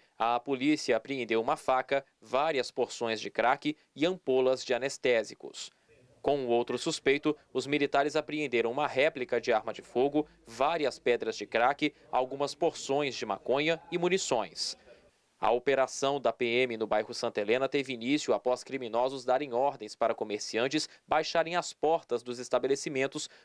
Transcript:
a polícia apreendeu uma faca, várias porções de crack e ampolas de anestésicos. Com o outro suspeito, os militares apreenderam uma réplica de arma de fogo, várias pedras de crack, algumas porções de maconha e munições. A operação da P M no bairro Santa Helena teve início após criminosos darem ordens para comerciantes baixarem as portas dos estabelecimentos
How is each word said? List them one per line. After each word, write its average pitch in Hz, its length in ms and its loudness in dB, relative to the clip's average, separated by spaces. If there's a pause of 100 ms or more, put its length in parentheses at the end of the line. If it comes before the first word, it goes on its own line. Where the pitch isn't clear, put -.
(180)
a 120 220 2
polícia 139 560 0
apreendeu 113 460 0
uma 139 160 0
faca, 131 440 0 (200)
várias 127 500 0
porções 113 480 -2
de 107 100 -8
crack 131 460 0 (180)
e 139 120 0
ampolas 131 580 2
de 127 100 0
anestésicos. 120 960 -2 (520)
Com 139 240 0
o - 20 -4
outro 120 300 2
suspeito, 147 580 0 (160)
os 127 160 -4
militares 143 480 2
apreenderam 139 560 0
uma 139 160 -2
réplica 127 540 0
de 123 100 0
arma 107 220 0
de - 80 -14
fogo, 139 440 0 (220)
várias 135 500 0
pedras 113 380 0
de 104 100 -8
crack, 139 480 2 (160)
algumas 139 460 -2
porções 143 600 -2
de 117 100 -6
maconha 143 560 0 (100)
e 175 60 -2
munições. 170 840 -2 (640)
A 101 60 4
operação 135 720 0
da 123 100 2
P - 140 -2
M 120 320 2
no 113 80 -2
bairro 107 300 -2
Santa 113 260 -4
Helena 120 260 2
teve 135 260 -2
início 123 380 0
após 123 320 0
criminosos 127 600 -2
darem 131 280 0
ordens 127 420 -2
para 113 180 0
comerciantes 113 760 -2 (200)
baixarem 160 480 0
as - 180 -4
portas 151 480 0
dos 123 160 -8
estabelecimentos 135 880 -2 (180)